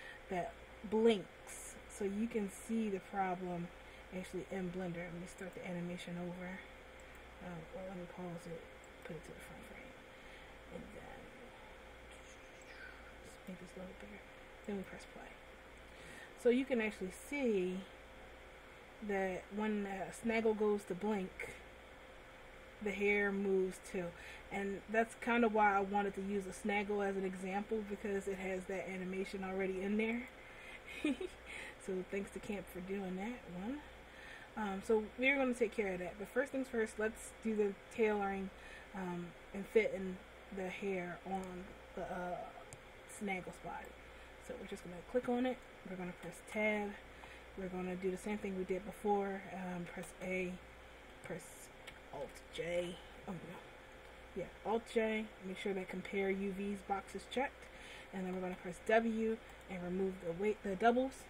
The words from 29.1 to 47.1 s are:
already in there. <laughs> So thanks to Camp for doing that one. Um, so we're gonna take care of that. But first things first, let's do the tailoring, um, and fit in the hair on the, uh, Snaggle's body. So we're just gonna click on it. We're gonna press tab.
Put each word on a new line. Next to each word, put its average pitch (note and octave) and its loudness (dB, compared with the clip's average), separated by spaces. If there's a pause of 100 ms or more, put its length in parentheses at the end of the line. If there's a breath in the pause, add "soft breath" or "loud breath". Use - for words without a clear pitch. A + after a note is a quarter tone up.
already F#3+ 2
in G3+ 4
there. A3+ 4 (760 loud breath)
<laughs> D4 6 (720 loud breath)
So G3 0 (160)
thanks G3 0
to - -4
Camp G3 -2
for F3+ -6
doing F#3 0
that A3+ -2 (220)
one. B3+ 0 (800 loud breath)
Um, G3 2
so G#3+ 8 (140)
we're C4+ 8
gonna B3+ 6
take A#3 4
care G3 2
of F3 0
that. F3+ -2
But G3 -4
first C4+ 2
things C4+ 2
first, A3 2
let's A3 0 (120)
do A3 4
the G#3 6 (240)
tailoring, G3 4 (440 loud breath)
um, F3 -2 (260)
and G3 -2
fit G3 6
in F#3+ -2 (360)
the F#3+ -2
hair F3+ -2
on F#3 -4 (300)
the, F#3 -4
uh, F3+ -2 (840)
Snaggle's F#3 -2
body. E3+ -6 (600 loud breath)
So - -4
we're G3 -8
just F#3+ -8
gonna F3 -8 (140)
click B3 2
on B3 4
it. B3+ 2 (320)
We're F#3 -4
gonna F3+ -4
press E3+ -8 (160)
tab. G#3+ 4 (640 loud breath)